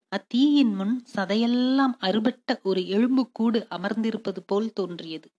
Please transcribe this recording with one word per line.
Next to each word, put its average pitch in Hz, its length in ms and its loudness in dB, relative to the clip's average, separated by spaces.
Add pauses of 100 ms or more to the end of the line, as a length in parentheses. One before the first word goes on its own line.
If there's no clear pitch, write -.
(160)
அத்தீயின் 262 580 2
முன் 208 400 -4
சதையெல்லாம் 247 840 2
அறுபட்ட 220 640 -2
ஒரு 185 180 0
எலும்புக்கூடு 226 920 0
அமர்ந்திருப்பது 208 760 -4
போல் 214 260 -2
தோன்றியது. 165 680 -8